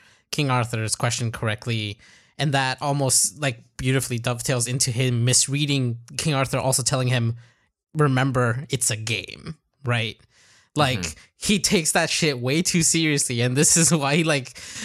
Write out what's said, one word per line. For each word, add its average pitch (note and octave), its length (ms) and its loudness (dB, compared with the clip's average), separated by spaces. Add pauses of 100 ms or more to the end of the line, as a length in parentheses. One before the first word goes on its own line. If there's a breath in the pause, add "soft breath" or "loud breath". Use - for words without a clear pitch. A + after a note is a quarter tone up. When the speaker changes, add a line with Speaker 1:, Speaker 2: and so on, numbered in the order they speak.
(300 soft breath)
Speaker 1:
King C#3+ 200 0
Arthur's A#2 440 0
question A#2 380 -2
correctly, G#2+ 680 -4 (400 soft breath)
and C#3+ 140 0
that C3 300 0
almost, C#3 580 0
like, C3+ 240 -4 (140)
beautifully C3 400 0
dovetails A#2+ 500 -2
into C3 220 -2
him A#2+ 340 0
misreading C3 720 0 (200)
King D#3 160 0
Arthur, C3+ 240 0
also C3 240 0
telling B2+ 260 0
him, A#2 280 0 (580 soft breath)
"Remember, C3 720 2
it's - 220 -2
a A2 60 -2
game," A2 600 -8 (280)
right? A#2 360 -2 (560 soft breath)
Like, C3 240 2
Speaker 2:
Mm-hmm. - 180 -8 (200 loud breath)
Speaker 1:
he G#3 200 2
takes E3 340 2
that E3+ 180 2
shit C#3+ 280 0
way B2+ 240 0
too F3 200 2
seriously, D3+ 580 2
and B2 160 2
this D3+ 200 4
is E3 160 4
why C#3+ 240 0
he, E3+ 80 4
like, C#3+ 320 -2 (280 loud breath)